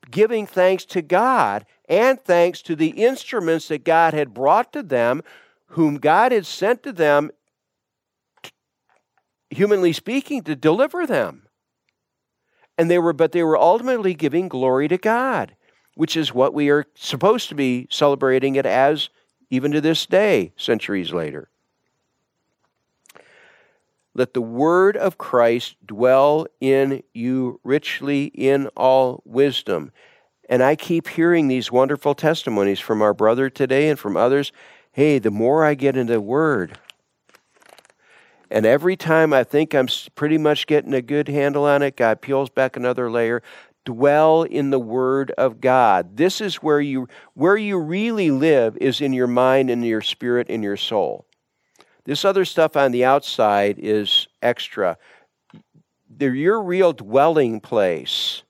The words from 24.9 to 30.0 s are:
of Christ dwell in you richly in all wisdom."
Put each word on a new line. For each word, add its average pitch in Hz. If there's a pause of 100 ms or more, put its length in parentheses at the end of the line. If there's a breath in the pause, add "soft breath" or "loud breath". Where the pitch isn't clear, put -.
of -
Christ 120 (100)
dwell 131 (120)
in 135 (100)
you 123
richly 139
in 135 (100)
all 131
wisdom." 113 (580 soft breath)